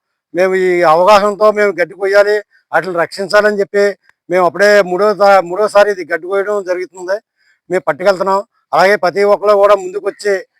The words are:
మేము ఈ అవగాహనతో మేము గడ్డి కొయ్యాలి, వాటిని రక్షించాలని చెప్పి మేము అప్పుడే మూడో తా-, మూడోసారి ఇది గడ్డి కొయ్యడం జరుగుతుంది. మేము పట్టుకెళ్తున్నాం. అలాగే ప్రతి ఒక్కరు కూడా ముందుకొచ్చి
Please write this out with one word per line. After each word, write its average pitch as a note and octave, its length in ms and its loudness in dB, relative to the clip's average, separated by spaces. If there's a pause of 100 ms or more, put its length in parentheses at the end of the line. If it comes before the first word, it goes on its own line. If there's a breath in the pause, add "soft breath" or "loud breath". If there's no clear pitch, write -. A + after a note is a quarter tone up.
(340)
మేము F#3 200 0
ఈ F#3 280 0
అవగాహనతో G3 720 4
మేము G#3 200 0 (100)
గడ్డి E3+ 120 -6
కొయ్యాలి, G3+ 440 0 (340)
వాటిని E3+ 220 -2
రక్షించాలని G3 680 -2
చెప్పి G3+ 360 -2 (340)
మేము F3+ 160 2
అప్పుడే G3+ 360 2
మూడో F#3 320 -2
తా-, G3 260 4
మూడోసారి G3+ 500 0
ఇది F3+ 240 -10
గడ్డి E3 120 -8
కొయ్యడం G3 380 -4
జరుగుతుంది. F3+ 560 -8 (500)
మేము F3+ 100 -4
పట్టుకెళ్తున్నాం. F#3+ 600 -2 (300)
అలాగే F#3+ 240 2
ప్రతి F#3 280 -2
ఒక్కరు G3+ 280 2
కూడా G3+ 220 4
ముందుకొచ్చి F#3+ 720 -4 (140)